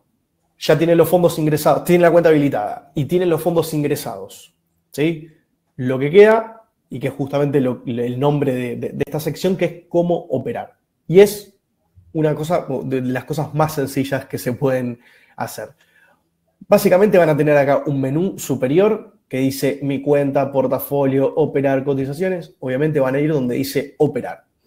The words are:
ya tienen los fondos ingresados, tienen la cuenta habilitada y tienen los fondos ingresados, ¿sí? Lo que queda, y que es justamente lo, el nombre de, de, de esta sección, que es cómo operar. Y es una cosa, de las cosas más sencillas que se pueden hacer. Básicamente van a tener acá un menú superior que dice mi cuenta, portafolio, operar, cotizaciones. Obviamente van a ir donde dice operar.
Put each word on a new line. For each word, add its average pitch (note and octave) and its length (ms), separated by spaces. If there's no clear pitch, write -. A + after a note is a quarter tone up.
ya D#3 200
tienen E3+ 200
los D#3 100
fondos E3+ 300
ingresados, D3+ 460
tienen F3 180
la E3+ 100
cuenta E3+ 180
habilitada C3+ 680
y C#3+ 100
tienen F3+ 240
los D#3+ 120
fondos E3+ 320
ingresados, C3+ 840
¿sí? D#3 380
Lo B2+ 240
que C#3+ 100
queda, G#3+ 540
y B2 120
que C3+ 80
es C3 60
justamente C#3+ 460
lo, B2+ 260
el B2 340
nombre C#3 340
de, B2 220
de, A#2 140
de C#3 160
esta D#3 140
sección, F3 380
que F3+ 80
es E3+ 80
cómo F3 260
operar. A#2 640
Y E3+ 120
es - 380
una D3+ 220
cosa, D#3 320
de C3 180
las B2+ 240
cosas D3 280
más D3+ 200
sencillas C3+ 520
que - 120
se B2+ 160
pueden B2+ 460
hacer. A2 340
Básicamente G3 500
van E3 120
a D3+ 60
tener D3 220
acá C#3 280
un C#3 140
menú D3 380
superior D#3+ 800
que C3 120
dice C3+ 420
mi C#3 200
cuenta, C#3+ 500
portafolio, C3+ 840
operar, C#3 480
cotizaciones. C#3+ 760
Obviamente C#3+ 400
van C3 160
a C#3+ 40
ir D#3 140
donde B2+ 220
dice C3+ 420
operar. G#2 480